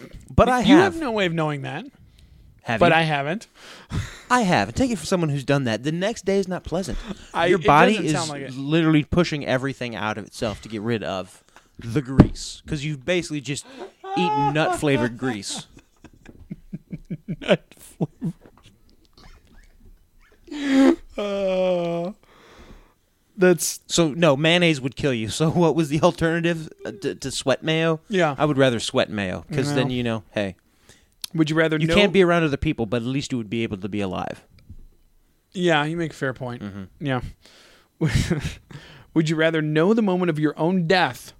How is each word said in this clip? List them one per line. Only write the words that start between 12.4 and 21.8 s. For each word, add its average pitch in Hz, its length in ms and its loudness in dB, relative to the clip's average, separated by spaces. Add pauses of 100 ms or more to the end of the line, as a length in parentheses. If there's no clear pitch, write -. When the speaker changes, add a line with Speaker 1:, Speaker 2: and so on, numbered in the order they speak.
Speaker 1:
'cause 147 180 -6
you've 143 220 -8
basically 165 360 -2
just 131 240 -8 (520)
eaten 427 360 0
nut-flavored 143 680 0
grease. 113 480 -6 (1600)
Speaker 2:
<laughs> 180 140 -10
Nut - 200 2 (160)
flavor. - 540 -8 (2750)
Uh, 185 920 -2 (1300)